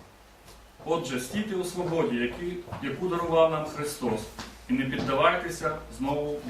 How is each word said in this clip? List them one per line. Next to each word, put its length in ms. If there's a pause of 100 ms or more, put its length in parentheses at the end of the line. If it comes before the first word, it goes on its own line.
(840)
Отже, 340
стійте 360
у 80
свободі, 520
які-, 420 (260)
яку 240
дарував 440
нам 140
Христос, 560 (480)
і 40
не 120
піддавайтеся 920 (200)
знову 400 (120)